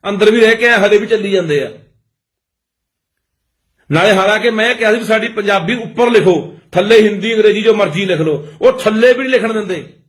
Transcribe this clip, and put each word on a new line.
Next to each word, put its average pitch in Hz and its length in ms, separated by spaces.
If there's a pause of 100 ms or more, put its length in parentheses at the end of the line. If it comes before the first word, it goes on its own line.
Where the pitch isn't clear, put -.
ਅੰਦਰ 208 260
ਵੀ 233 100
ਰਹਿ 220 160
ਕੇ 233 120
ਆਏ, 226 100
ਹਲੇ 202 200
ਵੀ 226 80
ਚੱਲੀ 208 240
ਜਾਂਦੇ 165 320
ਆ। - 80 (2250)
ਨਾਲੇ 175 240
ਹਾਲਾਂਕਿ 208 360
ਮੈਂ 220 240
ਕਿਹਾ 226 180
ਸੀ 240 60
ਵੀ 226 60
ਸਾਡੀ 220 260
ਪੰਜਾਬੀ 202 460
ਉੱਪਰ 233 340
ਲਿਖੋ, 185 260 (360)
ਥੱਲੇ 214 300
ਹਿੰਦੀ, 208 320
ਅੰਗਰੇਜ਼ੀ 214 280
ਜੋ 214 120
ਮਰਜ਼ੀ 196 300
ਲਿਖ 175 160
ਲਓ, 156 260 (140)
ਉਹ 254 200
ਥੱਲੇ 220 320
ਵੀ 247 60
ਨਹੀਂ 262 120
ਲਿਖਣ 220 220
ਦਿੰਦੇ 185 300 (260)